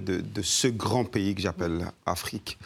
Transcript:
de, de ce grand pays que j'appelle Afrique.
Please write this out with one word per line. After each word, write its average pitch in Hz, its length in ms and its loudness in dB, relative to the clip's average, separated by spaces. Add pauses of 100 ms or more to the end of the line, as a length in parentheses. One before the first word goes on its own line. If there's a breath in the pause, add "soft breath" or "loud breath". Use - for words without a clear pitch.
de, 92 160 0
de 104 220 -4
ce - 240 2
grand 113 380 2
pays 101 280 2
que 92 80 -4
j'appelle 87 460 0 (180)
Afrique. - 600 -4